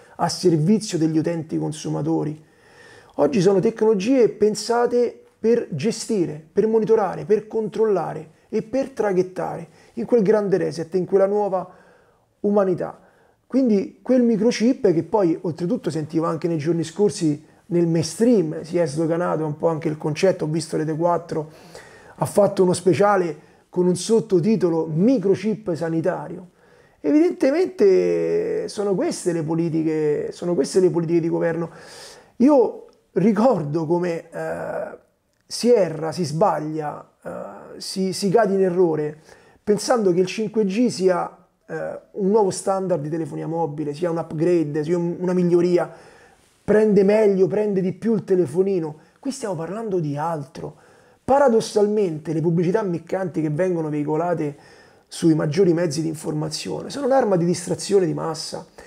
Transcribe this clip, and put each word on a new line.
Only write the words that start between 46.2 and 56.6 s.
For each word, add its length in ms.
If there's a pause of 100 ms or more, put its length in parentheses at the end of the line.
prende 400
meglio, 420
prende 340
di 120
più 220
il 100
telefonino. 720 (240)
Qui 100
stiamo 240
parlando 460
di 160
altro. 720 (420)
Paradossalmente 1040
le 80
pubblicità 400
ammiccanti 640
che 80
vengono 400
veicolate 640 (500)
sui 280
maggiori 400
mezzi 260
di 80
informazione 800